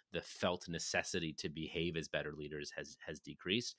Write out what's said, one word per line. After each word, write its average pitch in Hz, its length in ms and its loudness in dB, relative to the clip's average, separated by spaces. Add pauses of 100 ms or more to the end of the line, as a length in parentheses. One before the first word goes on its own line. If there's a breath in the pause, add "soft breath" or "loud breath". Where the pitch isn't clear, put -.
(140 soft breath)
the 82 80 0
felt - 480 0
necessity 82 640 2
to 87 160 -2
behave 80 480 0
as 78 100 0
better 73 260 0
leaders 76 440 -6
has, 71 280 -8
has 78 140 -6
decreased, - 600 0